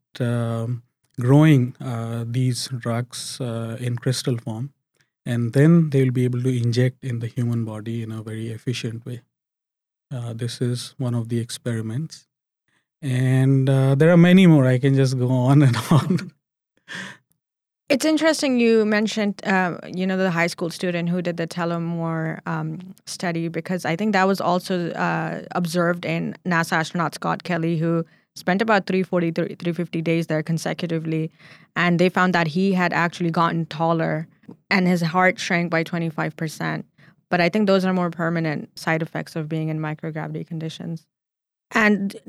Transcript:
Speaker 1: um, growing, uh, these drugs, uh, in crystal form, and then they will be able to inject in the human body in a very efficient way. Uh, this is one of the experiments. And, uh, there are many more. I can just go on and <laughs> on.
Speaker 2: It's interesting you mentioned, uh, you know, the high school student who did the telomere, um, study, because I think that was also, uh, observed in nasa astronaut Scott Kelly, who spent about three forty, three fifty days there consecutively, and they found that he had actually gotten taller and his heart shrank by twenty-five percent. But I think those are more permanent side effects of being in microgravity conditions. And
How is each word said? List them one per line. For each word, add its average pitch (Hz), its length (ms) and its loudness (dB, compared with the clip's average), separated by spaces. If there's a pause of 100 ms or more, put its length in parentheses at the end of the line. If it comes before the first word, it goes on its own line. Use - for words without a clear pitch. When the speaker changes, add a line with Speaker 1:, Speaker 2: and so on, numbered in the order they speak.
(200)
Speaker 1:
um, 117 640 -2 (340)
growing, 135 640 6
uh, 117 480 -6
these 123 400 -2 (100)
drugs, 120 640 -6
uh, 113 400 -6
in 123 160 -4
crystal 123 420 -2
form, 117 360 -8 (520)
and 117 280 -2
then 156 380 6
they 135 120 4
will 131 80 2
be 123 140 0
able 123 180 -2
to 131 60 0
inject 123 560 0
in 120 140 -6
the 117 80 -6
human 117 360 -2
body 113 400 -8
in 110 80 -10
a 110 100 -8
very 110 280 -10
efficient 117 560 -8
way. 120 160 -10 (920)
Uh, 117 200 -8
this 117 260 -6
is 123 380 -4
one 120 180 -2
of 117 140 -4
the 117 100 -2
experiments. 117 880 -8 (760)
And, 131 680 2
uh, 135 260 4
there 156 160 6
are 180 60 8
many 180 280 10
more. 151 220 8
I 127 100 4
can 135 160 4
just 135 240 2
go 123 120 2
on 131 340 6
and 120 200 4
<laughs> - 60 -10
on. 170 440 2 (1600)
Speaker 2:
It's 269 140 2
interesting 302 560 2
you 226 240 4
mentioned, 208 640 0
uh, 185 300 2 (100)
you 180 180 -4
know, 190 120 0
the 190 120 2
high 170 180 2
school 170 220 -6
student 175 380 -4
who 180 140 -2
did 170 160 -4
the 165 100 -4
telomere, 165 960 -4
um, 160 480 -8 (120)
study, 170 420 -6
because 170 380 -6
I 160 100 -2
think 214 160 -2
that 190 160 4
was 196 140 0
also, 180 500 -2
uh, 165 600 -4
observed 175 520 -2
in 165 320 -4 (100)
nasa 170 280 0
astronaut 160 420 -2
Scott 165 280 -4
Kelly, 170 340 -2
who 165 280 0 (300)
spent 185 260 0
about 220 260 2
three 190 160 0
forty, 175 280 0
three 175 400 -4
fifty 165 300 -6
days 165 260 0
there 156 160 -2
consecutively, 160 880 -4 (460)
and 175 200 4
they 180 120 4
found 180 260 2
that 170 120 2
he 185 260 0
had 180 180 2
actually 170 400 -2
gotten 165 360 0
taller 160 600 -2 (420)
and 190 160 2
his 180 160 2
heart 180 380 2
shrank 170 320 -2
by 165 100 0
twenty-five 160 540 -4
percent. 156 500 -6 (440)
But 175 100 2
I 175 80 4
think 208 200 2
those 190 180 4
are 185 80 0
more 175 160 0
permanent 165 680 -4
side 165 240 0
effects 160 360 -8
of 156 100 -6
being 156 220 -6
in 156 100 -4
microgravity 156 640 -8
conditions. 165 640 -10 (640)
And 208 440 2 (140)